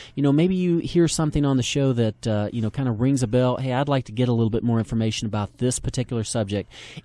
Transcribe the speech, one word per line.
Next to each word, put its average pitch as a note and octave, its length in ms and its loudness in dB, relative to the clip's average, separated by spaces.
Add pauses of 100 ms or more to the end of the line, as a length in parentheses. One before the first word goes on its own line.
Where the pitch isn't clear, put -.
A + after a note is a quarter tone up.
(160)
you C#3+ 80 -2
know, C#3+ 80 4
maybe F3 240 4
you F3 240 2
hear E3+ 280 2
something D3+ 380 0
on C3+ 120 2
the A#2+ 60 2
show C3+ 300 0
that, A2+ 320 -2
uh, G#2+ 260 0
you A#2 120 -4
know, G#2+ 80 -2
kinda C3 200 -2
rings B2+ 300 2
a B2 60 0
bell, B2 300 2
"Hey, C3 140 -4
I'd B2 160 0
like C3+ 180 0
to - 60 -16
get B2 160 0
a B2 60 2
little A#2 160 2
bit A2 140 -2
more A2+ 160 2
information A2+ 480 -2
about G#2 320 -6
this B2 180 0
particular A#2 460 -4
subject," G2+ 480 -4 (320)